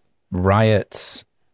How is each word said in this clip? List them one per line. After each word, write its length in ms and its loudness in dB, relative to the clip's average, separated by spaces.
riots 920 0